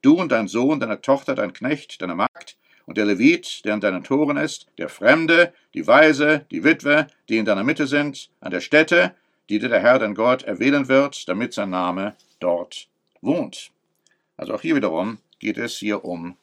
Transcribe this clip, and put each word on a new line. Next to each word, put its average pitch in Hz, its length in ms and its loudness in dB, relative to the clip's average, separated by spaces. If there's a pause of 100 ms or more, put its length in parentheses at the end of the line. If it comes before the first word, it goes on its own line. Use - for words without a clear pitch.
du 139 120 8
und 170 180 2
dein 113 160 0
Sohn, 127 320 0
deine 110 220 -6
Tochter, 135 340 0
dein 110 180 -4
Knecht, - 480 -8
deine 87 140 -8
Magd - 420 -6 (280)
und - 120 -8
der 107 80 0
Levit, 120 600 0
der 107 80 -2
an 104 80 -4
deinen 92 220 -2
Toren 143 340 -2
ist, 151 300 -8 (100)
der 160 120 -10
Fremde, 165 640 2 (200)
die - 140 -6
Waise, 151 640 4
die 85 120 -8
Witwe, 151 440 2 (220)
die 113 80 0
in 110 80 0
deiner 101 180 0
Mitte 147 240 -2
sind, 147 420 -4 (100)
an - 120 -12
der 90 100 -4
Stätte, 170 520 2 (360)
die 104 100 -2
dir 120 100 -4
der 107 120 2
Herr, 110 180 4
dein 104 160 -4
Gott, 123 280 0
erwählen 131 440 0
wird, 135 400 0
damit 104 260 -6
sein 101 160 -6
Name 90 460 -6 (240)
dort 87 480 -6 (340)
wohnt.“ 143 500 -6 (680)
Also - 160 -10
auch 107 80 -8
hier 156 140 -2
wiederum 104 420 -2 (220)
geht 107 180 -6
es 117 200 -8
hier 104 280 -6
um 87 380 -12